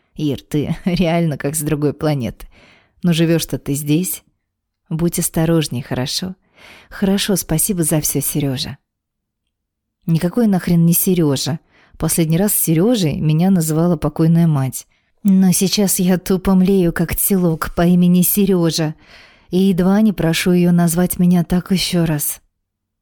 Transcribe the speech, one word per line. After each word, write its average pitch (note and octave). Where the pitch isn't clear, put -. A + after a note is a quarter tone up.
"Ир, C#3+
ты D3+
<laughs> -
реально E3+
как C#3+
с D#3
другой D3
планеты. D3
Но F3
живёшь-то D#3+
ты C#3+
здесь. D3+
Будь E3+
осторожней, D#3+
хорошо?" C3+
"Хорошо, G3
спасибо E3+
за D#3
всё, C#3+
Серёжа". C#3
Никакой F3
нахрен F3
не E3+
Серёжа. D#3+
Последний D#3+
раз G3+
Серёжей F#3
меня D#3+
называла D#3+
покойная E3
мать. C3+
Но F#3+
сейчас F#3+
я F#3
тупо F#3+
млею, F#3
как E3
телок F3
по F3
имени F3+
Серёжа, E3+
и F3
едва F#3+
не A3
прошу E3
её F3
назвать F3
меня F3+
так F3+
ещё F3
раз. D3+